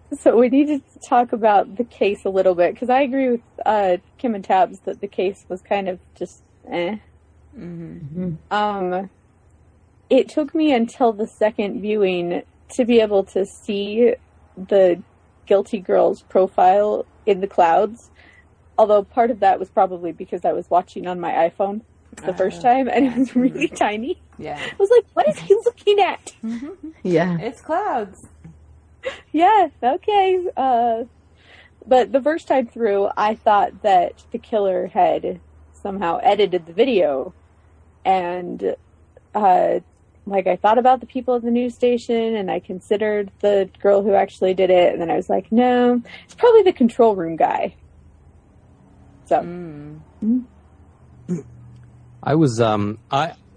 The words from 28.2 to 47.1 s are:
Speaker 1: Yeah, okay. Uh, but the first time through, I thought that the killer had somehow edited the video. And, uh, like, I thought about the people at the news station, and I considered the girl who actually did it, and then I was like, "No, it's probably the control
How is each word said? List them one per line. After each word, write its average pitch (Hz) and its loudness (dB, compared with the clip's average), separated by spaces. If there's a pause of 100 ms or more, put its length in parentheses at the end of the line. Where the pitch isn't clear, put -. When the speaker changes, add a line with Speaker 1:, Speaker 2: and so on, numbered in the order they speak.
Speaker 1:
Yeah, 359 4 (160)
okay. 370 0 (140)
Uh, 240 0 (840)
but 233 4
the 262 2
first 302 -4
time 262 0
through, 202 -2
I 214 -2
thought 202 0
that 185 2
the 233 -8
killer 196 -2
had 175 0 (340)
somehow 180 -6
edited 185 0
the 165 -20
video. 170 0 (720)
And, 180 -4 (600)
uh, 180 2 (460)
like, 196 -2
I 180 0
thought 214 2
about 254 4
the 240 -18
people 247 -4
at 240 -4
the 240 -2
news 240 -2
station, 233 -2
and 190 -4
I 175 -4
considered 208 -4 (100)
the 202 2 (100)
girl 202 4
who 196 0
actually 196 0
did 185 2
it, 175 4
and 170 -6
then 165 -4
I 156 -2
was 190 -4
like, 196 -4
"No, 247 2 (220)
it's - -20
probably 453 6
the 370 4
control 226 2